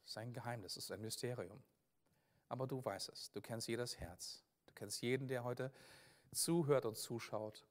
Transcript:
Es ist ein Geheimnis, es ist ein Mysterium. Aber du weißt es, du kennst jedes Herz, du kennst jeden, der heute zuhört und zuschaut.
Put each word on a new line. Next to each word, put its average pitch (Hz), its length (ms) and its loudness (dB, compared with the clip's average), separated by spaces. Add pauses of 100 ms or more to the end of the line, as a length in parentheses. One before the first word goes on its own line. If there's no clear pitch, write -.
Es - 60 -10
ist - 60 -6
ein 117 140 -4
Geheimnis, 117 460 -4
es - 80 -6
ist - 60 -4
ein 98 100 -4
Mysterium. 113 600 -2 (840)
Aber 131 200 0
du 131 160 -2
weißt 98 260 0
es, - 240 -10
du 104 80 -4
kennst 113 260 -4
jedes 120 320 0
Herz, - 460 -8 (200)
du - 80 -20
kennst - 280 -4
jeden, 131 260 4
der 127 160 0
heute 127 300 -2 (580)
zuhört 147 540 6
und 110 120 0
zuschaut. 107 720 -2